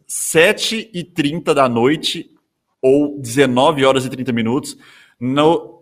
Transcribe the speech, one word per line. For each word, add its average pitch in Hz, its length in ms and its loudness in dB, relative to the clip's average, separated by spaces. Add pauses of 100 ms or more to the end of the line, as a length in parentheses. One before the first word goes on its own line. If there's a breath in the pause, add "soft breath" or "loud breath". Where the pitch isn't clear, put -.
sete 214 880 0
e 175 100 -8
trinta 160 500 -4
da 139 140 4
noite, 120 640 -2 (500)
ou 143 380 2
dezenove 135 640 2
horas 135 200 2
e 127 40 -6
trinta 123 220 -6
minutos, 117 460 -4 (420 soft breath)
no 147 640 0